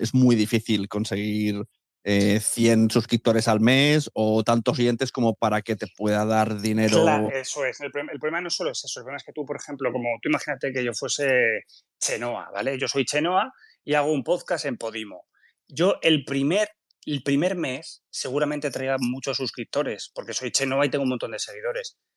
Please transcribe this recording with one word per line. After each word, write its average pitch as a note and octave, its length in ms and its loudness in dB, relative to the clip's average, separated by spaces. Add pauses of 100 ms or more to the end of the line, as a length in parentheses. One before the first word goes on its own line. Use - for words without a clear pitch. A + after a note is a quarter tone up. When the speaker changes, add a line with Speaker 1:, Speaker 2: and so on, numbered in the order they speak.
Speaker 1:
es A2+ 120 -2
muy B2+ 220 6
difícil G#2+ 540 0
conseguir, G#2 720 -2 (400)
eh, G#2 380 4
cien A2+ 500 4
suscriptores A2+ 580 2
al G#2+ 120 4
mes C#3 520 4
o A2 300 2
tantos A#2 360 2
oyentes A#2+ 320 2
como A2+ 260 2
para G#2+ 260 0
que A2 140 -2
te G#2 100 -8 (100)
pueda G#2 300 0
dar A2 340 2
dinero. A2 420 4
Speaker 2:
Claro, D3 280 4
eso C3+ 340 -6
es. B2+ 160 -4
El C#3+ 100 -8
proble-, C#3+ 220 -6
el C#3 60 -8
problema D#3 240 -4
no F3 80 -6
solo D#3 220 -2
es - 120 -8
eso. - 160 -10
El A2+ 40 -14
problema C3+ 140 -12
es - 60 -16
que C3 80 -18
tú, D3 140 -8
por C#3 100 -6
ejemplo, C3+ 360 -4
como A#2+ 160 -2 (120)
tú - 80 -4
imagínate C#3 440 -4
que B2+ 120 -2
yo A#2 80 -4
fuese B2+ 680 0 (360)
Chenoa, A#2 540 -4
¿vale? B2+ 260 -4
Yo B2+ 100 -4
soy C3+ 160 0
Chenoa F#3 480 0 (320)
y D3 100 -2
hago D3 180 2
un C#3 100 0
podcast E3 440 -2
en B2+ 100 -4
Podimo. G#2+ 520 -10 (380)
Yo E3+ 360 0
el D#3 220 2
primer, D3 440 0 (380)
el C#3+ 160 -4
primer E3 340 0
mes D3 540 -8
seguramente C#3+ 600 -4
traía C3 280 -2
muchos B2+ 400 -4
suscriptores, B2 760 -6
porque A2+ 200 -10
soy B2+ 160 -6
Chenoa C3+ 340 0
y C3+ 60 0
tengo C#3 140 -2
un B2+ 60 0
montón B2 200 -4
de A2 80 -10
seguidores. G#2+ 580 -8 (200)